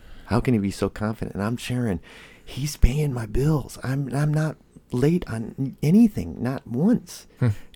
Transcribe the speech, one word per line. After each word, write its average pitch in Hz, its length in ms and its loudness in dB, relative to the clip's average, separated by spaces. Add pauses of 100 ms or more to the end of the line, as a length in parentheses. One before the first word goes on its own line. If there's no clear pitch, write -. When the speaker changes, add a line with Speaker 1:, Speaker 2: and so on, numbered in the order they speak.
(260)
Speaker 1:
How 110 140 2
can 127 140 0
he 104 60 2
be 98 100 -2
so 98 180 -2
confident? - 460 -6
And 95 100 -4
I'm 117 120 -2
sharing, 120 440 -4 (440)
he's 143 320 -8
paying 143 360 4
my 117 140 -4
bills. 131 560 0
I'm, 135 320 -2
I'm 147 180 2
not 156 240 0 (340)
late 147 380 2
on 117 540 -6
anything, 175 600 4
not 127 240 -4
once. 160 600 0 (120)
Speaker 2:
Hmm. 123 100 2 (280)